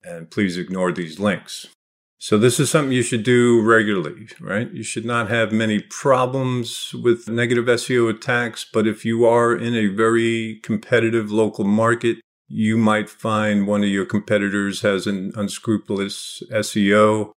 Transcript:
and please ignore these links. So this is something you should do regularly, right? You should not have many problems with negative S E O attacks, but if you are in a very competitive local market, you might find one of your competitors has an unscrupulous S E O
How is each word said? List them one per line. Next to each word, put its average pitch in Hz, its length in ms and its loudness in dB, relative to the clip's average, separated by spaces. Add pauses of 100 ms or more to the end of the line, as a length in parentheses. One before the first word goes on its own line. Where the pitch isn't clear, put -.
and 85 260 -14
please 92 280 -2
ignore 90 340 -2
these 80 260 -8
links. 95 500 -4 (580)
So 107 140 2
this 120 200 2
is 135 120 0
something 143 200 2
you 123 120 0
should 117 180 -2
do 120 400 4
regularly, 107 680 2 (120)
right? 104 320 -6
You 120 80 -12
should 110 240 -8
not 117 240 -2
have 113 220 0
many 110 280 0
problems 127 1120 -2
with 117 380 0
negative 120 400 0
S 120 180 0
E 123 120 0
O 117 80 4
attacks, 117 680 -4
but 110 140 2
if 107 180 -4
you 117 200 2
are 117 300 4
in 117 200 -4
a 104 180 0
very 113 680 0
competitive 113 680 0
local 107 340 0
market, 113 520 2 (300)
you 110 320 0
might 107 320 2
find 107 560 0
one 104 160 0
of 101 60 0
your 98 180 -2
competitors 101 760 -2
has 98 240 0
an 98 300 -6
unscrupulous 101 1040 -6 (100)
S 107 240 -4
E 101 200 4
O 107 440 4